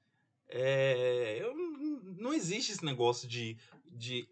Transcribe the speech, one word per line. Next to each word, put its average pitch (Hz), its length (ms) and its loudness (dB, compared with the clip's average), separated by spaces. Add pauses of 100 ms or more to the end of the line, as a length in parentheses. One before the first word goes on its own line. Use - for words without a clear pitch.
(480)
É, 123 920 4
eu, 233 140 -2
n-, 294 640 -4
não 247 140 -2
existe 226 380 0
esse 180 120 -6
negócio 120 440 2
de, 113 300 -6 (280)
de, 120 460 -6